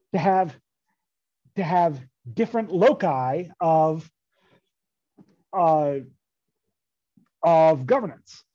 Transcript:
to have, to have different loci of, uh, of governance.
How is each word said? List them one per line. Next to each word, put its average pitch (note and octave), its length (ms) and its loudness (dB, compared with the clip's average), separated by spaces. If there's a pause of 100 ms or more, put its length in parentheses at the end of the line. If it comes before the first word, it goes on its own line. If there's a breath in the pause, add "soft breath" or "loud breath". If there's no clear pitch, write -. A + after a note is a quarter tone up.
(120)
to F#3+ 60 -2
have, F#3 380 -2 (1000)
to G3+ 60 -4
have E3+ 380 -2 (320)
different A3 400 -6
loci E3+ 800 0 (100)
of, D#3+ 500 0 (1400)
uh, D#3 420 0 (1500)
of D#3+ 440 4
governance. A#3 560 -4 (120)